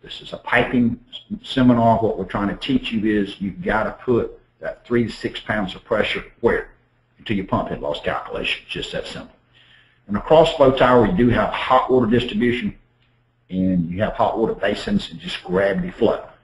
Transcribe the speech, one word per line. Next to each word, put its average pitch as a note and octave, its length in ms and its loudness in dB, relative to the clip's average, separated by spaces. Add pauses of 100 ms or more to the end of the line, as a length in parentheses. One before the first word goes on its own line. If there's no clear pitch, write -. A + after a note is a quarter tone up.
This - 180 -18
is - 140 -14
a - 40 -14
piping A#2+ 600 0 (420)
seminar. A#2 560 4
What G2 200 0
we're F#2+ 60 -4
trying G2+ 240 -4
to F#2+ 80 -4
teach - 360 -2
you G#2 300 0
is - 180 -8
you've F#2+ 220 -8
gotta G#2 300 -2
put - 460 -2 (220)
that - 260 -10
three A#2+ 200 0
to G2+ 60 -8
six - 280 -8
pounds G2+ 340 -4
of F#2 100 -18
pressure - 400 -2 (160)
where? G2+ 280 0 (500)
Into - 140 -6
your F#2+ 140 -2
pump - 240 -2
head D#2+ 100 -8
loss D2 200 -6
calculation. - 680 -6
Just - 240 -10
that - 140 -8
simple. - 280 -16 (760)
In - 80 -4
a - 40 -2
crossflow D3 560 6
tower, B2 300 6
you F#2+ 60 0
do A#2+ 180 4
have G#2+ 200 2
hot C3 400 2
water B2+ 160 4
distribution, A#2 680 0 (720)
and F2+ 420 0
you F#2 120 -4
have G2 120 -2
hot G#2 240 0
water A2 160 0
basins G#2 560 -2
and E2 100 -14
just F2+ 240 -10
gravity F#2 460 0
flow. - 360 0 (180)